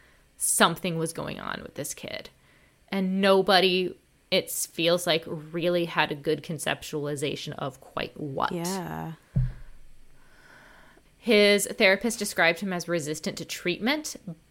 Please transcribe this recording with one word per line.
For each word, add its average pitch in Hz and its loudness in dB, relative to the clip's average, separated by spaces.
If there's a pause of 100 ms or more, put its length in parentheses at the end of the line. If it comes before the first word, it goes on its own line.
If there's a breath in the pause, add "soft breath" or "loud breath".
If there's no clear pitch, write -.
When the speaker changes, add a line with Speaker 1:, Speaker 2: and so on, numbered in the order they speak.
(380 soft breath)
Speaker 1:
something 170 2
was 165 -4
going - -8
on 50 -8
with - -16
this - -8
kid, - -12 (600 soft breath)
and 190 0
nobody, 190 4 (340)
it 185 2
feels 170 0
like, 160 2
really 170 -2
had 160 0
a 160 -4
good 147 -2
conceptualization 147 -4
of - -8
quite - -8
what. - -2
Speaker 2:
Yeah. 165 -6 (2000 loud breath)
Speaker 1:
His 208 6 (120)
therapist 214 4
described 170 2
him 196 -4
as 175 -4
resistant 156 -4
to - -10
treatment, 247 -4 (360)